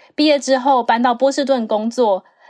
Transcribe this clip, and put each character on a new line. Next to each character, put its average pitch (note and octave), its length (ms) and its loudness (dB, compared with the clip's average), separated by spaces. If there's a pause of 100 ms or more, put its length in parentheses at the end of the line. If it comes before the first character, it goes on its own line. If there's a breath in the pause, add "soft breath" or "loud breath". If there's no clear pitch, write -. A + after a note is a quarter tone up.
(140 soft breath)
毕 D4+ 120 0
业 C#4+ 120 2
之 C4 200 0
后 B3+ 240 0
搬 A#3 200 0
到 B3 120 2
波 C4+ 180 0
士 C#4+ 100 -2
顿 B3 240 -2
工 G#3+ 220 -4
作， G#3+ 380 0 (240 soft breath)